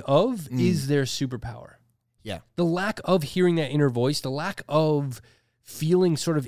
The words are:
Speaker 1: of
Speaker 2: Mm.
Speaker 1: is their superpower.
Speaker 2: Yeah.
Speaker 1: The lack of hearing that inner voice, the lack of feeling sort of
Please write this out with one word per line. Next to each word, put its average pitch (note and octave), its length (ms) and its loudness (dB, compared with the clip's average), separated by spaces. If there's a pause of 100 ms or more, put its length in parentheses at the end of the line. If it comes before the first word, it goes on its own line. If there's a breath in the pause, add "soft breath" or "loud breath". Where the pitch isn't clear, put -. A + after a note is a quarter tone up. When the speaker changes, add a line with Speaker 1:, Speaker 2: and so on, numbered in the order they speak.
Speaker 1:
of F3 460 2
Speaker 2:
Mm. B2 100 -2
Speaker 1:
is C3+ 260 2
their C#3+ 160 2
superpower. A#2+ 680 -6 (540)
Speaker 2:
Yeah. F#2 140 -8 (160)
Speaker 1:
The F3 80 0
lack F3+ 400 -2
of F3+ 200 2
hearing F3 320 2
that D3+ 160 0
inner D3 180 4
voice, B2 320 0
the C3+ 100 -6
lack E3 380 -6
of D3 520 0 (420 soft breath)
feeling F3 540 2
sort D#3+ 200 -2
of B2+ 100 -4